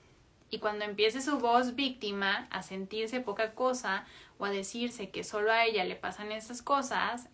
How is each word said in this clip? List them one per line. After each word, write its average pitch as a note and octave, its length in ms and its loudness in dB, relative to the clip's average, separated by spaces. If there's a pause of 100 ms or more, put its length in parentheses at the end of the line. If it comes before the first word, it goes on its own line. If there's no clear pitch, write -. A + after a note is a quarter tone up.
(500)
Y G#3+ 100 -6
cuando G#3 240 -2
empiece G#3+ 380 2
su C#4 180 0
voz A#3+ 360 4
víctima G#3 760 0
a F#3+ 120 -4
sentirse G#3+ 600 -4
poca A3 320 -2
cosa B3 520 0 (320)
o G3 80 -4
a G3+ 40 0
decirse G3+ 600 -4
que F3+ 120 -4
solo G#3+ 280 2
a A3+ 120 8
ella G#3+ 220 2
le F#3 100 -4
pasan G#3 380 -6
esas A3 280 -8
cosas, B3 720 0